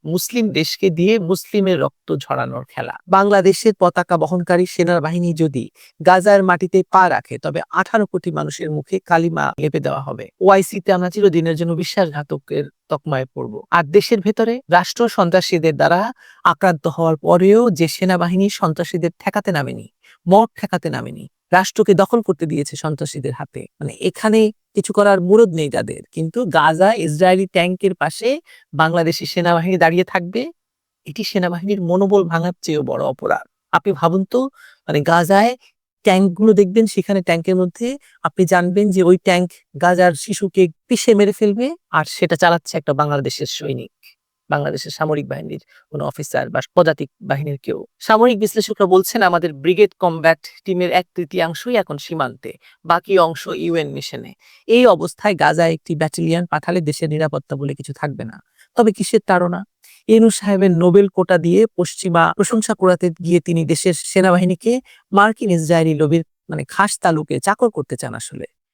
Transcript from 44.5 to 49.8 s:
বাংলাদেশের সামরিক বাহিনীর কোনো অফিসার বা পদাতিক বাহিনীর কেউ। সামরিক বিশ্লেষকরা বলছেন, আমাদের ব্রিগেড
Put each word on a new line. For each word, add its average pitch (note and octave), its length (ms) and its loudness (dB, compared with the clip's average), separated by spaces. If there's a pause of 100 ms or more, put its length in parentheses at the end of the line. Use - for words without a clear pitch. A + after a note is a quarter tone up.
বাংলাদেশের C#3+ 400 -6
সামরিক D3+ 380 -4
বাহিনীর C3+ 340 -12 (300)
কোনো D#3 120 -8
অফিসার C3+ 460 -6
বা B2+ 100 -6 (140)
পদাতিক D#3+ 340 0 (140)
বাহিনীর C#3+ 400 -6
কেউ। - 160 -8 (200)
সামরিক A3+ 400 2
বিশ্লেষকরা G#3+ 480 -2
বলছেন, F#3 360 2
আমাদের F3 300 2
ব্রিগেড E3+ 460 2